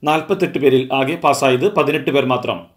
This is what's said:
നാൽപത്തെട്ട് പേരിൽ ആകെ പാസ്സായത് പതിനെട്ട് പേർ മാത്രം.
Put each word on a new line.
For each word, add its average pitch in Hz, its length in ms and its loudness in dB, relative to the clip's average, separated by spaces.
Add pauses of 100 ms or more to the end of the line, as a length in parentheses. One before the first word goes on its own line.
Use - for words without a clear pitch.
നാൽപത്തെട്ട് 156 540 -2
പേരിൽ 131 340 4
ആകെ 135 220 -2
പാസ്സായത് 143 600 2
പതിനെട്ട് 147 360 0
പേർ 135 160 0
മാത്രം. 123 400 -4 (100)